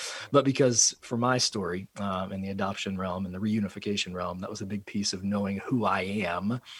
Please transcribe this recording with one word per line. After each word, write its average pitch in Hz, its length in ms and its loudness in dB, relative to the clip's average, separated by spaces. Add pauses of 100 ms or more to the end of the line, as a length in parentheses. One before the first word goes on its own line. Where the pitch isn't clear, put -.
(320)
but 135 140 8
because 127 560 4
for 123 160 -4
my 123 200 4
story, 95 500 0 (120)
um, 95 320 -2
in 95 100 -6
the 98 80 -4
adoption 98 480 -2
realm 92 280 -2
and 90 80 -6
the 92 60 -6
reunification 104 760 0
realm, 90 260 -4
that 98 100 -6
was 104 120 -8
a 101 40 -6
big 98 200 -6
piece 101 280 -2
of 92 100 -6
knowing 98 360 0
who 117 260 0
I 95 160 2
am 98 580 0 (200)